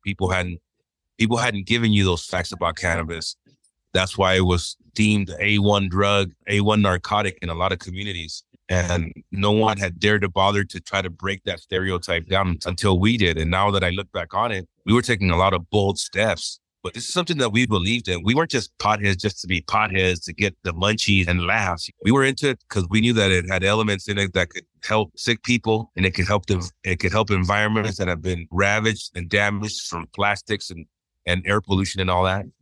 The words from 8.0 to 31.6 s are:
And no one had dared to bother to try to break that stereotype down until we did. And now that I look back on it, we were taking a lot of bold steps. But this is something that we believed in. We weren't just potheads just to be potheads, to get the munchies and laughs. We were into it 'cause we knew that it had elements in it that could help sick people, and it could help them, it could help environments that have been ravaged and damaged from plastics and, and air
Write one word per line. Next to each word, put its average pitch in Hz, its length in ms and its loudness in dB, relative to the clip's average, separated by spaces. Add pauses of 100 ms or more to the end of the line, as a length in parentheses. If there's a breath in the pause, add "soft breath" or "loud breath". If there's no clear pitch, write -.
And 87 440 0 (180)
no 101 220 0
one 107 260 2
had 87 220 -4
dared 104 220 2
to 98 60 -2
bother 101 360 2
to 90 160 -10
try 98 220 -4
to 92 80 -6
break 95 340 -8
that 90 160 -6
stereotype 92 680 -4
down 92 380 0
until 90 320 2
we 113 180 4
did. 87 220 2
And 80 120 0
now 98 200 2
that 98 140 0
I 87 60 0
look 90 220 -8
back 87 220 -8
on 113 160 0
it, 92 180 -6 (160)
we 101 80 2
were 120 100 6
taking 98 280 0
a 85 60 2
lot 95 180 4
of 90 160 -4
bold 98 280 2
steps. - 600 -2 (240)
But 110 100 -8
this 117 120 -10
is - 100 -8
something 175 240 -2
that 123 100 2
we 117 180 2
believed 107 420 0
in. 87 140 -2
We 110 120 2
weren't 156 160 2
just 113 280 -4
potheads 101 400 2
just - 220 -4
to 90 60 -12
be 87 160 -2
potheads, 92 640 0
to 85 100 -12
get 98 200 -2 (100)
the 87 100 -4
munchies 95 540 2
and 87 180 2
laughs. 95 420 -2 (140)
We 107 100 4
were 135 120 6
into 135 260 0
it 120 180 -6
'cause 95 220 -2
we 110 100 4
knew 117 140 2
that 98 160 4
it 90 180 2
had 95 160 -2
elements 104 420 0
in 101 120 -2
it 98 160 -2
that 90 160 0
could 92 160 -16 (160)
help 110 340 0
sick 117 260 -2
people, 113 540 0
and 95 80 2
it 92 60 4
could 87 160 -2
help 101 180 0
them, 92 160 0 (220)
it 92 180 -4
could 90 100 0
help 104 200 0
environments 101 680 0
that 92 120 -2
have 85 120 -4
been 85 300 -6
ravaged 101 680 0
and 87 140 -8
damaged 104 560 -2
from 85 280 -8
plastics 101 560 -4
and, 82 140 -14 (400)
and 90 220 0
air 101 160 2